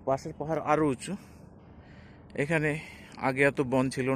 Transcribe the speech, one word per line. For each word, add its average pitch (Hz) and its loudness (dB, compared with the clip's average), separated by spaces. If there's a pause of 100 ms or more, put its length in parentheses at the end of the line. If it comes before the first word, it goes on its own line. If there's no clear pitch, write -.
পাশের 139 -2
পাহাড় 151 -2 (100)
আরও 151 4
উঁচু। 151 -6 (1300)
এখানে 156 2 (560)
আগে 131 0
এত 135 2 (120)
বন 131 4 (100)
ছিল 127 0